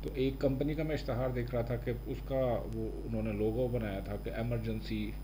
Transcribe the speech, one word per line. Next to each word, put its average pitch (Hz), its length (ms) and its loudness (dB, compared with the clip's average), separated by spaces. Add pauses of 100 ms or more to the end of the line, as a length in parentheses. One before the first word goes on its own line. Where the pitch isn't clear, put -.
तो - 60 -4
एक 135 300 2
company 151 340 4
का 156 100 0
मैं 156 100 0
इश्तहार 127 380 0
देख 120 220 -2
रहा 117 80 2
था 120 140 0
कि 123 140 -2
उसका - 560 -2
वो 113 640 -2
उन्होंने 110 240 0
logo 110 360 2
बनाया 107 320 0
था 101 160 -4
कि 110 140 -4 (100)
emergency 110 840 0